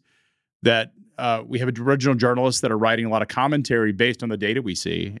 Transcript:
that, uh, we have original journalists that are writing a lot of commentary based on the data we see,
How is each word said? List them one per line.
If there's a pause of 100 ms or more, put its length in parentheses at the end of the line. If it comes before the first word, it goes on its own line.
(600)
that, (240)
uh,
we
have (100)
original
journalists
that
are
writing
a
lot
of
commentary
based
on
the
data
we
see,